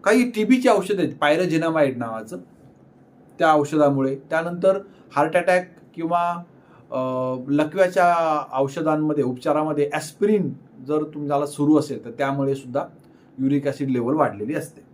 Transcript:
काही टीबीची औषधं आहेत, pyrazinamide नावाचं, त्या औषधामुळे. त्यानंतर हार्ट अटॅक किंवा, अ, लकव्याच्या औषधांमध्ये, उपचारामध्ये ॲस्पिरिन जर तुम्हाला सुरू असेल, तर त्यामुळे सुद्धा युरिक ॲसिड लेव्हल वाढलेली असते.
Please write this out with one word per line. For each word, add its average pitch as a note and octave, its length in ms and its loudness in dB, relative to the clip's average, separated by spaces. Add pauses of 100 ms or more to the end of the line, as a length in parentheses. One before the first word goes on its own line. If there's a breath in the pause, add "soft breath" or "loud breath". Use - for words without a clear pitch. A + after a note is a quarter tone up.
काही B3 260 4
टीबीची B3 380 2
औषधं F#3+ 340 2
आहेत, - 200 -2
pyrazinamide D#3+ 720 2
नावाचं, A2+ 420 -10 (1000)
त्या D#3+ 160 6
औषधामुळे. C#3+ 640 2
त्यानंतर F3 640 0 (380 loud breath)
हार्ट D#3+ 200 2
अटॅक F3+ 360 2 (220)
किंवा, F3 480 -2 (480 soft breath)
अ, C3 80 -6 (500)
लकव्याच्या E3 960 2 (100)
औषधांमध्ये, D3+ 720 0
उपचारामध्ये D3 680 -2
ॲस्पिरिन F3 600 -2 (340)
जर D3+ 160 -2
तुम्हाला D3 440 -4
सुरू D3 320 2
असेल, A#2+ 260 -4
तर A#2 60 -12
त्यामुळे C#3 440 -2
सुद्धा C3 300 -6 (540 soft breath)
युरिक C#3 280 0
ॲसिड C3+ 240 -4
लेव्हल B2 240 0
वाढलेली A#2+ 400 -2
असते. - 260 -8 (140)